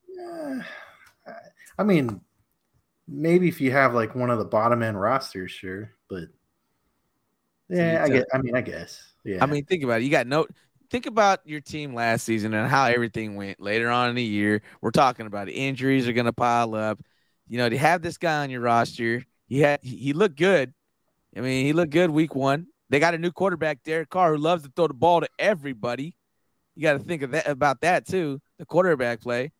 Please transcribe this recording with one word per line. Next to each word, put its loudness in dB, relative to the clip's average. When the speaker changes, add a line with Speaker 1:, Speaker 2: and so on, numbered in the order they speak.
Speaker 1:
Yeah. -10
I -2
mean, 2
maybe 2
if -6
you 0
have, 4
like, 0
one -2
of 0
the -2
bottom 2
end -2
rosters, -2
sure, -12
but -8
Speaker 2:
So -4
Speaker 1:
yeah, 4
Speaker 2:
you 2
Speaker 1:
I 2
Speaker 2:
tell 4
Speaker 1:
get, 0
I 0
mean, -4
I 0
guess. -12
Yeah. -2
Speaker 2:
I 2
mean, -4
think -4
about -2
it. -2
You -2
got 0
no, 0
think -6
about 2
your -12
team -10
last 0
season -2
and 0
how 4
everything -2
went -12
later -2
on 2
in -4
the -2
year. 0
We're -2
talking 4
about -8
it. -12
Injuries 0
are 0
gonna 2
pile 2
up. -2
You -8
know, 2
to 0
have 4
this -8
guy 0
on -6
your -6
roster, 0
he -2
had, 4
he, -10
he -4
looked 0
good. 2
I -6
mean, 0
he 2
looked 2
good 4
week 0
one. 0
They 2
got 4
a -4
new -4
quarterback, -2
Derek -4
Carr, 4
who -2
loves 0
to -20
throw 2
the -4
ball 4
to -4
everybody. -4
You -6
gotta 4
think -6
of -6
that, -2
about 0
that 2
too, -2
the -16
quarterback 2
play. -4